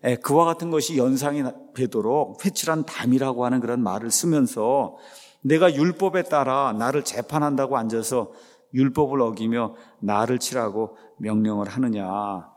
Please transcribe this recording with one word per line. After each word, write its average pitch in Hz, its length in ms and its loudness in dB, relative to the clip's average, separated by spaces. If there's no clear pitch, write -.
에, 123 140 0
그와 151 300 4
같은 170 240 -2
것이 156 260 0
연상이 135 460 2
나-, 127 100 -4
되도록 120 680 -2
회칠한 160 440 -2
담이라고 127 580 0
하는 123 160 0
그런 120 220 -2
말을 107 280 -4
쓰면서 139 880 0
"내가 160 320 4
율법에 180 480 2
따라 135 500 2
나를 127 320 -2
재판한다고 139 720 -2
앉아서 113 560 -2
율법을 135 480 2
어기며 113 540 0
나를 107 380 0
치라고 110 580 -4
명령을 107 500 0
하느냐." 101 880 -4